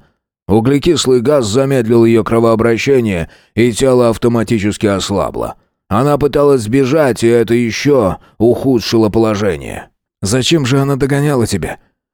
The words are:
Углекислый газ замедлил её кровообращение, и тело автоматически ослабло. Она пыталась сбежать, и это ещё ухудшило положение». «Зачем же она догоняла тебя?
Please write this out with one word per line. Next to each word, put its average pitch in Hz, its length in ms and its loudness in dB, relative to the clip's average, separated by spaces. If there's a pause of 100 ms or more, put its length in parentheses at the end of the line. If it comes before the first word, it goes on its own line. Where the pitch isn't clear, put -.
(480)
Углекислый 131 760 0
газ 135 240 0
замедлил 117 600 2
её 113 180 2
кровообращение, 113 1040 0 (260)
и 117 160 2
тело 123 380 2
автоматически 110 760 -2
ослабло. 80 680 -4 (320)
Она 139 280 0
пыталась 143 440 2
сбежать, 127 600 0
и 117 40 4
это 117 260 2
ещё 120 640 0 (200)
ухудшило 117 720 0
положение». 98 800 -4 (320)
«Зачем 127 440 0
же 135 140 0
она 139 160 0
догоняла 139 520 -2
тебя? - 320 -6 (340)